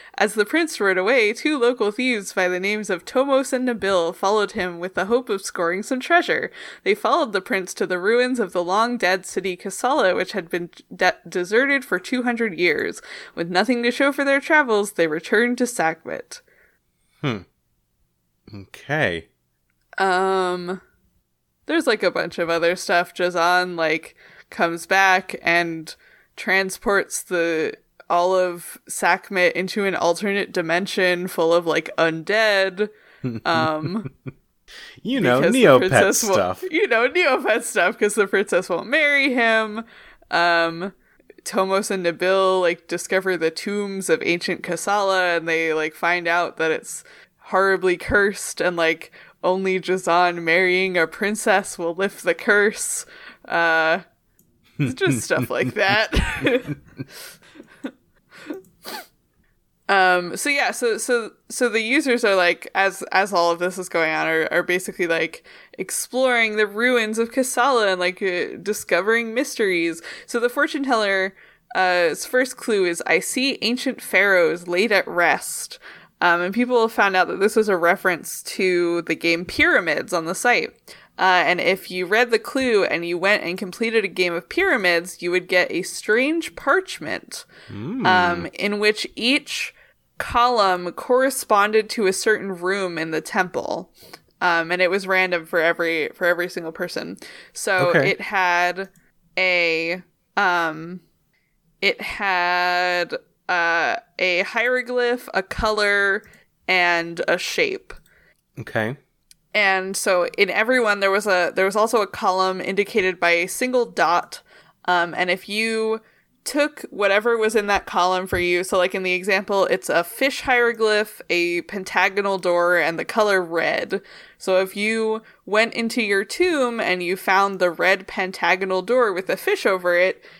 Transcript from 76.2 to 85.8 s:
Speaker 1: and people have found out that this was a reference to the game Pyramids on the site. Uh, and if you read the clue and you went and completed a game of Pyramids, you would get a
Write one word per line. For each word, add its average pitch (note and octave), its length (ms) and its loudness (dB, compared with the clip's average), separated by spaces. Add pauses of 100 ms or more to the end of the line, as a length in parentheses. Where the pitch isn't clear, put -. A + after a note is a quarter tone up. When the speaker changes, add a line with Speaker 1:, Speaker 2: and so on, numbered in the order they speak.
Speaker 1:
and F3+ 100 -2
people B3 300 2
have A3+ 100 2
found G3 240 2
out F3+ 120 4
that F#3 120 -6
this G#3 160 2
was A3 140 2
a F#3+ 80 2
reference F3 640 0
to F3 600 0
the E3 100 -4
game E3 320 -2
Pyramids G3 680 0
on E3 120 -2
the E3+ 80 -6
site. A3+ 360 0 (480)
Uh, F3+ 280 4
and E3+ 160 0
if F#3+ 300 -2
you F3+ 140 -4
read A3+ 260 2
the A3 80 2
clue A#3 460 0
and E3+ 200 -2
you F3 120 -4
went G3 260 2
and F3 140 -4
completed A3 460 -2
a G3 60 -2
game F3+ 240 0
of F3 160 -6
Pyramids, F#3 720 0
you F3 100 -2
would F3+ 160 0
get F3+ 240 2
a F3 120 -4